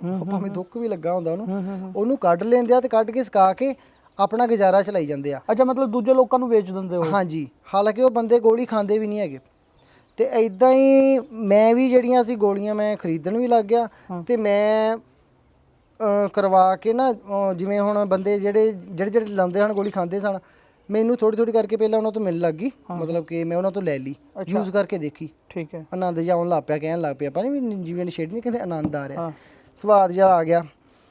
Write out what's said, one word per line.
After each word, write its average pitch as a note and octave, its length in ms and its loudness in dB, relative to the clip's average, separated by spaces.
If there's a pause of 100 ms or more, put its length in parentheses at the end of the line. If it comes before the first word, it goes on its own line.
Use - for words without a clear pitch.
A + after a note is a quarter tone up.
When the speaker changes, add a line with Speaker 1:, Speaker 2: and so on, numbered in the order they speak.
Speaker 1:
ਹੂੰ, F#3 160 -4
ਹੂੰ, E3+ 80 -6
Speaker 2:
ਭਾਵੇਂ G3 180 -4
Speaker 1:
ਹੂੰ। G3+ 80 -8
Speaker 2:
ਦੁੱਖ F#3 240 -10
ਵੀ A#3 100 -6
ਲੱਗਾ E3+ 260 -4
ਹੁੰਦਾ E3 180 -4
ਉਹਨੂੰ, G3+ 160 -6
Speaker 1:
ਹੂੰ, F#3+ 160 -6
ਹੂੰ, G3 160 -8
ਹੂੰ। F#3+ 160 -12
Speaker 2:
ਉਹਨੂੰ A#3 220 -2
ਕੱਢ F3 260 0
ਲੈਂਦੇ A#3+ 300 2
ਆ B3 80 4
ਤੇ B3+ 60 -6
ਕੱਢ A3 240 0
ਕੇ B3 120 -2
ਸੁਕਾ F#3+ 300 4
ਕੇ C4 220 -4 (440)
ਆਪਣਾ A3 280 2
ਗੁਜ਼ਾਰਾ G3+ 340 4
ਚਲਾਈ F#3+ 240 -2
ਜਾਂਦੇ C#3+ 280 -6
ਆ। C3+ 80 -10 (100)
Speaker 1:
ਅੱਛਾ, A3+ 120 2
ਮਤਲਬ B3+ 280 0
ਦੂਜੇ A#3+ 220 0
ਲੋਕਾਂ B3+ 260 4
ਨੂੰ B3+ 100 -2
ਵੇਚ G#3 220 2
ਦਿੰਦੇ F#3 240 -6
ਉਹ? E3+ 100 0
Speaker 2:
ਹਾਂਜੀ, D#3+ 440 -2 (240)
ਹਾਲਾਂਕਿ G#3 280 0
ਉਹ B3+ 100 4
ਬੰਦੇ A#3 280 2
ਗੋਲੀ A3+ 260 4
ਖਾਂਦੇ G#3+ 340 0
ਵੀ G#3+ 80 -4
ਨਹੀਂ G#3 120 -6
ਹੈਗੇ। C#3+ 200 -6 (800)
ਤੇ A3+ 60 0
ਇੱਦਾਂ A3+ 500 2
ਹੀ C4+ 460 6 (120)
ਮੈਂ A3 440 4
ਵੀ C4 140 2
ਜਿਹੜੀਆਂ B3 340 4
ਸੀ A#3 120 -2
ਗੋਲੀਆਂ G#3 400 0
ਮੈਂ G#3 220 -2
ਖਰੀਦਣ E3 400 -4
ਵੀ B3 100 0
ਲੱਗ A#3 180 4
ਗਿਆ A3+ 220 0 (240)
Speaker 1:
ਹਾਂ। F3 120 -10
Speaker 2:
ਤੇ A#3 140 0
ਮੈਂ, G#3+ 600 2
ਅਹ, - 1400 -6
ਕਰਵਾ F#3+ 420 4
ਕੇ A3 180 -2
ਨਾ, B3+ 180 2
ਅਹ, G3 420 -4
ਜਿਵੇਂ G3 280 -2
ਹੁਣ G#3 240 0
ਬੰਦੇ G3 340 0
ਜਿਹੜੇ, G#3+ 320 2
ਜਿਹੜੇ, F#3+ 400 -6
ਜਿਹੜੇ A3 140 0
ਲਾਉਂਦੇ F#3+ 360 -2
ਹਨ, G#3+ 120 0
ਗੋਲੀ G3+ 180 -2
ਖਾਂਦੇ F#3 280 -4
ਸਨ, G3 200 -4 (520)
ਮੈਨੂੰ A3 240 2
ਥੋੜ੍ਹੀ A3 220 2
ਥੋੜ੍ਹੀ A3+ 160 0
ਕਰਕੇ A3 240 0
ਪਹਿਲਾਂ A3 220 2
ਉਹਨਾਂ A3 120 -2
ਤੋਂ G#3+ 100 -6
ਮਿਲਣ F3 180 -2
ਲੱਗ E3+ 140 0
ਗਈ, G#3 180 -6 (200)
Speaker 1:
ਹਾਂ। F3 60 -8
Speaker 2:
ਮਤਲਬ E3 280 -4
ਕਿ E3 180 -6
ਮੈਂ E3+ 140 -4
ਉਹਨਾਂ F#3+ 140 -2
ਤੋਂ G3 100 -6
ਲੈ D3+ 180 -4
ਲਈ, C3+ 160 -10 (260)
Speaker 1:
ਅੱਛਾ। F#3 160 -4
Speaker 2:
ਯੂਜ਼ G3 140 -4
ਕਰਕੇ G3 260 -2
ਦੇਖੀ। D3+ 320 -10 (200)
Speaker 1:
ਠੀਕ E3 260 -12
ਹੈ। D#3+ 180 -14
Speaker 2:
ਆਨੰਦ F3+ 260 -4
ਜਿਹਾ F3 160 0
ਆਉਣ E3+ 140 -2
ਲੱਗ E3 180 -2
ਪਿਆ, D3+ 100 -2
ਕਹਿਣ D#3+ 240 -4
ਲੱਗ D3 140 -4
ਪਿਆ, C#3 140 -6
"ਭਾਜੀ, F#3 200 -6
ਮੈਨੂੰ A#3 340 -6
ਜਿਵੇਂ F3 220 -6
ਨਸ਼ੇੜੀ E3+ 260 -8
ਨਹੀਂ A3+ 120 -10
ਕਹਿੰਦੇ, A#3 160 -4
ਆਨੰਦ D#3 360 -6
ਆ C#3 120 -8
ਰਿਹਾ।" C#3 140 -10
Speaker 1:
ਹਾਂ। E3 100 -8 (440)
Speaker 2:
ਸਵਾਦ G3 360 4
ਜਿਹਾ F#3+ 160 4
ਆ F3 160 4
ਗਿਆ E3 220 0 (460)